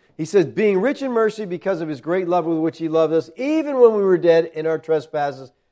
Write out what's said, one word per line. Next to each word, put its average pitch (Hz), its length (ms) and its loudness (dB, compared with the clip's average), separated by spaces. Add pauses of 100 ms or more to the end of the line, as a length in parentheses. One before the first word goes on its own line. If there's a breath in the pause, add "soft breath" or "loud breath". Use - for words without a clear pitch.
(160)
He 160 80 -6
says, 170 220 2
"Being 190 340 0
rich 277 220 -2
in 269 80 -4
mercy 220 360 -2
because 185 340 -6
of 165 80 -8
his 143 120 -8
great 175 280 -2
love 170 160 0
with 165 140 -2
which 156 200 -2
he 165 100 -6
loved 156 240 2
us, 160 240 0
even 285 440 -2
when 226 140 8
we 208 80 0
were 190 160 2
dead 165 360 2
in 156 120 -6
our 160 120 -2
trespasses, 147 720 -4 (220)